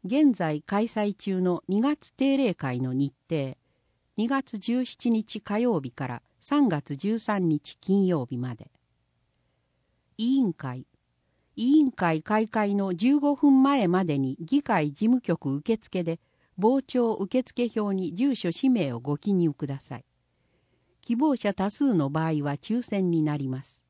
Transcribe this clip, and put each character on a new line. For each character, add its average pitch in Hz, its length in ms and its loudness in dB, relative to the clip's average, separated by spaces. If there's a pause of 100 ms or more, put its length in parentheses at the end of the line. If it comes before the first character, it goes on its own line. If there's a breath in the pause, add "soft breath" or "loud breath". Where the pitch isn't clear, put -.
現 269 320 4
在 156 260 -2
開 208 240 0
催 208 280 -2
中 190 280 -4
の 180 260 0
二 202 140 0
月 294 320 -2
定 269 240 2
例 247 180 0
会 123 240 -4
の 127 140 -2
日 139 200 0 (160)
程、 139 260 -4 (640)
二 220 100 -2
月 269 300 -4
十 247 280 -2
七 - 260 -2
日 220 300 -2
火 208 180 -4
曜 233 200 0
日 131 120 -8
か 131 160 -8
ら 123 140 -10 (180)
三 285 300 2
月 147 260 -4
十 208 240 -4
三 196 300 -2
日 - 300 -4
金 196 260 2
曜 160 200 0
日 123 120 -8
ま 123 180 -6
で。 - 160 -20 (1500)
委 247 200 2
員 214 160 2
会。 127 340 -10 (680)
委 262 240 4
員 269 120 4
会 160 320 0
開 214 240 0
会 208 280 0
の 196 180 0
十 240 260 2
五 285 160 2
分 269 260 6
前 269 260 4
ま 185 180 2
で 147 120 0
に 135 220 -2
議 262 240 0
会 156 280 0
事 208 140 -4
務 240 160 4
局 143 340 -2
受 220 220 -2
付 - 260 -6
で、 165 160 -4 (400)
傍 254 220 4
聴 233 320 -2
受 254 280 -2
付 240 280 -4
票 208 240 -2
に 180 220 -4
住 254 200 0
所 175 160 -4
氏 269 180 0
名 170 240 2
を 117 60 -8
ご 143 180 -4
記 202 160 -2
入 170 200 2
く - 140 -8
だ 139 120 -8
さ - 180 -14
い。 - 80 -18 (960)
希 233 160 -4
望 285 180 2
者 202 180 -2
多 196 160 -2
数 269 240 0
の 143 160 2
場 160 180 -2
合 151 160 -2
は 143 140 -4
抽 240 240 -4
選 190 300 -2
に 165 100 2
な 151 140 0
り 139 120 -6
ま 131 160 -6
す。 - 260 -20